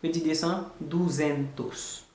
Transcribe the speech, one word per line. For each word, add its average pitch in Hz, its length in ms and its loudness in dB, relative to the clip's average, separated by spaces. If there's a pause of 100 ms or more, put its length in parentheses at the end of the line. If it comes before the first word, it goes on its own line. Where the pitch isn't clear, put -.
Yo 165 100 0
di 165 80 2
de 156 160 4
san, 175 440 0
duzentos. 147 1400 0